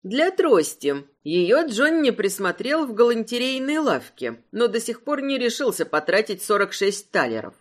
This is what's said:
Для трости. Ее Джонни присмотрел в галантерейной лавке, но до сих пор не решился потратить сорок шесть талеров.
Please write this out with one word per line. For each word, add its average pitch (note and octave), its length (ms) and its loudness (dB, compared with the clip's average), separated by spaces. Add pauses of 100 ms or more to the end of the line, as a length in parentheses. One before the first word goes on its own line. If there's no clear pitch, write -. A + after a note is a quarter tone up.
Для C#4 280 0
трости. D#3 720 2 (180)
Ее F3+ 440 2
Джонни C#4 440 2
присмотрел G3+ 720 -2
в A#3 80 -8
галантерейной A#3+ 840 0
лавке, B2+ 720 -4
но A#3 160 0
до G#3 120 -2
сих A#3 240 -8
пор C#4+ 180 -4
не C#4 160 -2
решился A#3 480 -2
потратить F#3 560 -2
сорок G3 320 0
шесть G3 380 -2
талеров. A2+ 500 -2